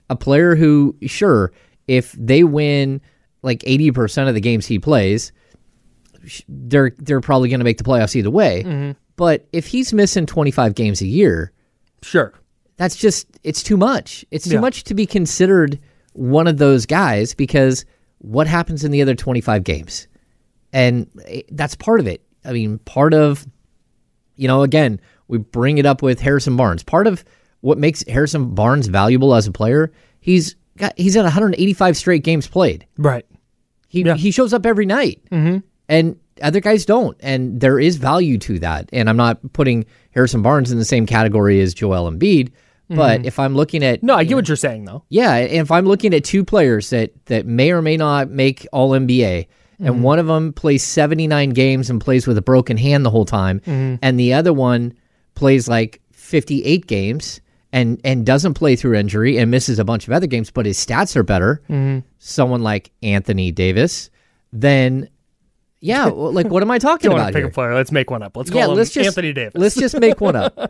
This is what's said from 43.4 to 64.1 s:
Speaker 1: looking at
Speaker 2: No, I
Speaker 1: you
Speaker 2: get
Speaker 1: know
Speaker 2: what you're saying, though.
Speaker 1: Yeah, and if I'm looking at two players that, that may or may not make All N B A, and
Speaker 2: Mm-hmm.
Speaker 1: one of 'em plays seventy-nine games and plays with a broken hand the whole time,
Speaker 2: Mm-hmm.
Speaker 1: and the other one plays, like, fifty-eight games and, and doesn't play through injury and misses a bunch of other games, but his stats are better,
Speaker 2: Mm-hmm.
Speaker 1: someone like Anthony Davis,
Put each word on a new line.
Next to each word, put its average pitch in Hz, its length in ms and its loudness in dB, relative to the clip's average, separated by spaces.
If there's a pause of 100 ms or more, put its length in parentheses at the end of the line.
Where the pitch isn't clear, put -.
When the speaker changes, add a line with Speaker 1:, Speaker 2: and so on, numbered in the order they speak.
Speaker 1:
looking 151 280 0
at 123 200 0
Speaker 2:
No, 254 120 4
I 165 60 2
Speaker 1:
you 165 40 2
Speaker 2:
get 175 60 -2
Speaker 1:
know 269 60 0
Speaker 2:
what 220 120 0
you're 151 80 -2
saying, 113 280 -6
though. 101 240 -16
Speaker 1:
Yeah, 214 260 2
and 120 160 0
if 160 200 -2
I'm 180 140 4
looking 196 280 2
at - 120 2
two 196 180 0
players 135 460 2
that, 117 220 -2 (160)
that 113 180 -2
may 123 260 2
or 175 100 0
may 160 140 0
not 143 340 -2
make 135 440 -2
All 135 200 2
N 131 140 0
B 123 160 2
A, 90 240 -2 (320)
and 135 160 -2
Speaker 2:
Mm-hmm. 120 80 0
Speaker 1:
one 147 160 4
of 160 100 -2
'em 160 240 -2
plays 143 300 0
seventy-nine 151 680 0
games 131 380 0
and 117 120 -2
plays 131 260 0
with 117 100 0
a 101 40 0
broken 127 360 2
hand 139 280 2
the 117 40 2
whole 107 160 2
time, 95 360 -2
Speaker 2:
Mm-hmm. 131 400 -4
Speaker 1:
and 127 180 0
the 123 140 2
other 165 200 2
one 123 400 0 (420)
plays, 135 320 2
like, 113 340 -2 (100)
fifty-eight 151 760 -2
games 107 540 -6 (300)
and, 120 320 0
and 127 220 -2
doesn't 143 280 2
play 139 220 2
through 120 220 0
injury 107 400 0
and 117 120 2
misses 123 300 0
a 104 60 0
bunch 113 220 -4
of 113 60 -2
other 180 140 0
games, 117 240 -4
but 117 140 -4
his 101 120 -2
stats 156 380 -4
are 123 80 2
better, 101 460 0
Speaker 2:
Mm-hmm. 135 300 -2 (200)
Speaker 1:
someone 127 440 -2
like 104 280 -4 (100)
Anthony 98 500 -2
Davis, 95 580 -2 (420)